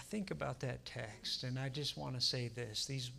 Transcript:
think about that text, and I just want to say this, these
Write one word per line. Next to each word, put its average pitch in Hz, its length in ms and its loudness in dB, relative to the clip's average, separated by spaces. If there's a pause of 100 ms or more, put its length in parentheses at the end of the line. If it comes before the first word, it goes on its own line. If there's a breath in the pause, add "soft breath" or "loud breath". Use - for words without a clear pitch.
think 202 220 0
about 143 300 0
that 127 240 0
text, - 580 -2
and 127 160 2
I 135 100 2
just 135 260 0
want 139 200 -2
to 123 60 2
say 123 260 4
this, 113 380 0
these 127 340 0